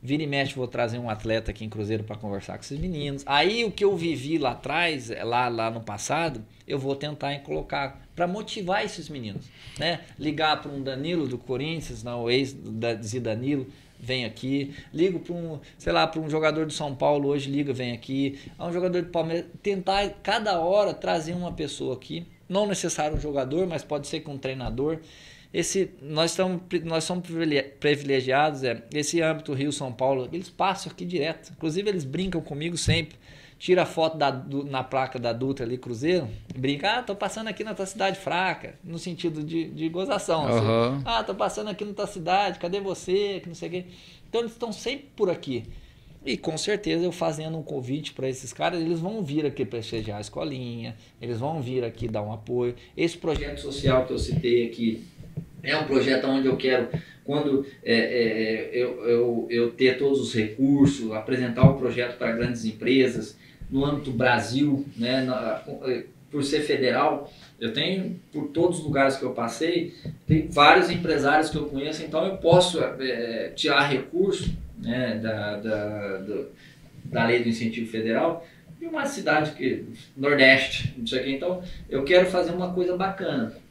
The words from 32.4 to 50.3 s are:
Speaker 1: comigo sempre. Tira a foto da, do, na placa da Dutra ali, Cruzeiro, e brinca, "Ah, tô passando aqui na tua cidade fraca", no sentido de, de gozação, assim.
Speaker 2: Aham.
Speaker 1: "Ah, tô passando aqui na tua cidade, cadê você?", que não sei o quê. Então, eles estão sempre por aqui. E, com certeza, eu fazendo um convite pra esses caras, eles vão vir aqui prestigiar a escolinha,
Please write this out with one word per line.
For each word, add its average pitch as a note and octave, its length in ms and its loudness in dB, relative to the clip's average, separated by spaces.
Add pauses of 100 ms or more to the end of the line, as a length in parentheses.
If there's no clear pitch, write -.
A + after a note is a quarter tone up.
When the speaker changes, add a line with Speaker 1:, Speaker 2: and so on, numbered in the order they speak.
Speaker 1:
comigo D#3 380 -6
sempre. D#3+ 400 0 (400)
Tira F3+ 240 4
a - 40 4
foto D#3+ 300 0
da, C#3+ 140 4
do, C#3 340 -6
na C3+ 180 -4
placa C3 360 -2
da A#2+ 160 0
Dutra C3 320 -2
ali, B2 100 -4
Cruzeiro, C3 500 0 (280)
e - 40 -8
brinca, C#3+ 340 0
"Ah, B3 100 0
tô G#3 120 -6
passando G#3+ 340 -6
aqui G#3+ 140 -8
na G#3+ 120 -6
tua F#3+ 100 -4
cidade F#3+ 340 -2
fraca", - 640 -2
no E3 160 -10
sentido D#3+ 440 -4
de, D#3+ 260 -4
de D#3 220 -6
gozação, F#3 560 0
assim. A2+ 200 4
Speaker 2:
Aham. A#2 380 2
Speaker 1:
"Ah, A#3 180 0
tô G3+ 120 -6
passando G#3+ 340 -2
aqui G#3 160 -6
na G#3 80 -10
tua G3+ 140 -4
cidade, F#3 520 0
cadê F3+ 220 -4
você?", F#3+ 600 -2
que F3+ 60 -12
não E3 60 -12
sei E3 140 -10
o E3 40 -8
quê. F3+ 120 -6 (420)
Então, A3+ 140 -2
eles A3+ 120 -4
estão A3+ 200 -8
sempre - 420 -6
por G3+ 140 2
aqui. C3 360 -2 (600)
E, C#3 140 -2
com D#3 180 -4
certeza, F3 480 0
eu F3+ 80 0
fazendo D#3+ 460 -4
um D3+ 40 -6
convite C#3+ 520 -6
pra C3 160 -2
esses B2+ 200 -8
caras, E3+ 300 -2
eles E3 180 0
vão G3 240 -4
vir D3 220 0
aqui C3+ 220 -2
prestigiar A2 500 -6
a G#2 60 -6
escolinha, A#2+ 760 -8 (240)